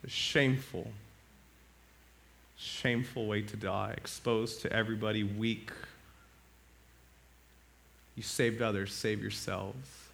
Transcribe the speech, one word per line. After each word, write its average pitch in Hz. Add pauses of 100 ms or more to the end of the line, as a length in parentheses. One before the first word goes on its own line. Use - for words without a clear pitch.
A 135
shameful, 131 (1600)
shameful 120
way 107
to 107
die, 101
exposed -
to -
everybody, 107
weak. 107 (2500)
You 117
saved 117
others, 101
save 107
yourselves. 104 (240)